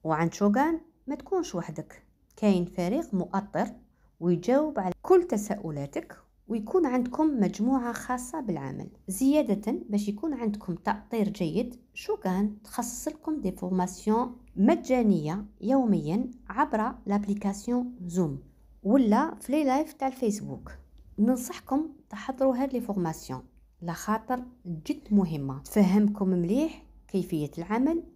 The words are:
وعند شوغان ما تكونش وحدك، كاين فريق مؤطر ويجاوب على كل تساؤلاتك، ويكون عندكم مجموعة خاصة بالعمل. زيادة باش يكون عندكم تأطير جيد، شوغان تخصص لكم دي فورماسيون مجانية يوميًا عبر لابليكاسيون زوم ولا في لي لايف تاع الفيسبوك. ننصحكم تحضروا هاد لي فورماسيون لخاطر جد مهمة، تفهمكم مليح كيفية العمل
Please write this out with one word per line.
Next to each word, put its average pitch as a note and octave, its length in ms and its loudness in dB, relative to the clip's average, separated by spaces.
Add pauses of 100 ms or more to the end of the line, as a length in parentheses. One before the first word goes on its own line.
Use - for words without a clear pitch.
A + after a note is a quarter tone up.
وعند D#3+ 280 2
شوغان C4+ 480 2 (260)
ما C#4 80 -4
تكونش E4+ 400 -4
وحدك، E3 480 -8 (340)
كاين F#3+ 280 4
فريق G3 500 -2
مؤطر G3 520 -2 (540)
ويجاوب A#3 580 2
على F#3 240 -2
كل F4 240 6
تساؤلاتك، D#3+ 920 -6 (300)
ويكون A#3+ 380 0
عندكم B3+ 540 0
مجموعة A#3+ 520 0
خاصة B3+ 480 -6
بالعمل. D3 480 -6 (200)
زيادة C4 720 2 (100)
باش G#3 200 0
يكون C#4 260 -4
عندكم G#3 400 -4
تأطير G#3 540 -2
جيد، F#3 480 -2 (180)
شوغان G#3 680 -2
تخصص - 460 -8
لكم D#4 320 -6
دي F#3 120 -2
فورماسيون F#3 840 0 (200)
مجانية G#3 880 4 (160)
يوميًا G#3+ 680 2 (180)
عبر A#3 460 0 (120)
لابليكاسيون G#3 880 -2 (100)
زوم E3 360 -2 (400)
ولا B3 520 4
في - 180 -6
لي D4+ 120 2
لايف C#4 280 2
تاع C4+ 160 -2
الفيسبوك. G#3 640 -4 (460)
ننصحكم C4 680 0 (220)
تحضروا C4 460 0
هاد C4+ 160 -2
لي B3 80 -2
فورماسيون D#3+ 640 -4 (400)
لخاطر A3 600 -2 (220)
جد F3 480 -4
مهمة، C#3+ 480 2
تفهمكم G3+ 680 4
مليح F#3+ 560 0 (240)
كيفية D#3+ 500 -2
العمل B3 440 0 (120)